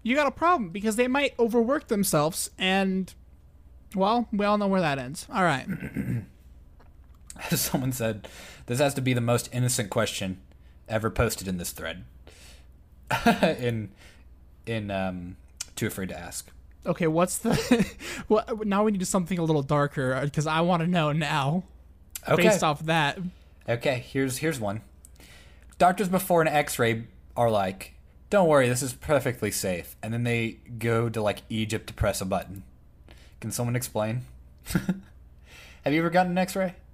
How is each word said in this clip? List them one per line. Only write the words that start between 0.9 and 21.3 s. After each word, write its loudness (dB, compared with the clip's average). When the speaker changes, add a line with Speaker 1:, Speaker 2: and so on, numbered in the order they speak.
Speaker 1:
they 2
might 0
overwork 2
themselves 0
and, 0
well, 2
we 0
all 4
know 0
where 2
that 2
ends. -10
All 0
right. 2
Speaker 2:
<clears throat> -6
Someone -2
said, -4
"This -2
has 4
to -2
be 2
the 2
most 0
innocent 0
question -2
ever -2
posted -2
in -4
this -8
thread." -10
<laughs> -4
In, 0
in, -6
um, -6
Too -4
Afraid -8
to -12
Ask. -14
Speaker 1:
Okay, -2
what's 0
the, 2
<laughs> -12
what, 0
now 2
we 4
need -2
something 0
a 0
little 2
darker, 0
uh, -2
'cause -2
I 2
wanna 2
know 2
now, 0